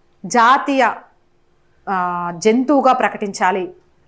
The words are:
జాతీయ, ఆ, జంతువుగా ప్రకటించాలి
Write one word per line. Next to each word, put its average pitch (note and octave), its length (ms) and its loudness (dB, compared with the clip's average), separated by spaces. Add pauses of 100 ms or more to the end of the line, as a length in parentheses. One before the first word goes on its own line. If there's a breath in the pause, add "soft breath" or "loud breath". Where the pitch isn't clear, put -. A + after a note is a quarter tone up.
(260)
జాతీయ, B3 640 2 (960)
ఆ, F3 480 -4
జంతువుగా B3+ 560 2
ప్రకటించాలి G3+ 840 -2 (340)